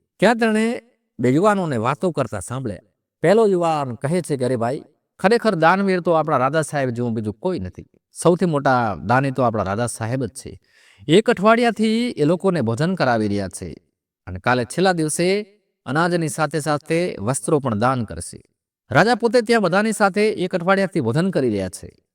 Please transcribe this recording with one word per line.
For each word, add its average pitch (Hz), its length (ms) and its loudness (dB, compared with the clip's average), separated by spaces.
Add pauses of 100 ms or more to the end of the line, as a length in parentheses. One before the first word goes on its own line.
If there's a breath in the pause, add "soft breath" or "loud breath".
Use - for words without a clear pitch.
(200)
ત્યાં 226 180 4
તેણે 226 440 0 (380)
બે 120 100 2
યુવાનોને 170 480 2
વાતો 123 340 -2
કરતા 120 280 -4
સાંભળ્યા. 120 380 -8 (440)
પહેલો 208 260 4
યુવાન 160 460 0
કહે 160 280 -2
છે 147 160 -4
કે 123 80 -2
અરે 127 100 0
ભાઈ, 117 280 -4 (360)
ખરેખર 220 360 2
દાનવીર 185 440 2
તો 175 120 0
આપણા 156 260 2
રાજા 139 240 0
સાહેબ 143 280 -2
જેવું 120 240 -4
બીજું 107 200 -4
કોઈ 180 260 -4
નથી. 92 260 -12 (260)
સૌથી 175 340 2
મોટા 131 600 2
દાની 131 260 2
તો 135 100 -4
આપણા 113 220 2
રાજા 101 220 -2
સાહેબ 120 400 -4
જ 101 40 -8
છે. - 300 -16 (480 soft breath)
એક 165 220 4
અઠવાડિયાથી 226 800 2
એ 147 160 -2
લોકોને 175 360 0
ભોજન 123 340 -2
કરાવી 117 320 0
રહ્યા 101 200 -2
છે 87 280 -12 (520)
અને 92 120 -10
કાલે 123 260 0
છેલ્લા 185 260 0
દિવસે 175 500 -2 (440)
અનાજની 165 440 0
સાથે 151 300 -4
સાથે 160 600 -2
વસ્ત્રો 135 400 -2
પણ 120 200 -2
દાન 123 240 0
કરશે. - 400 -12 (480)
રાજા 196 240 4
પોતે 233 260 2
ત્યાં 226 200 2
બધાની 202 300 0
સાથે 208 380 2
એક 185 260 -4
અઠવાડિયાથી 185 440 0
ભોજન 147 320 0
કરી 135 180 0
રહ્યા 95 200 -2
છે. - 260 -16 (200)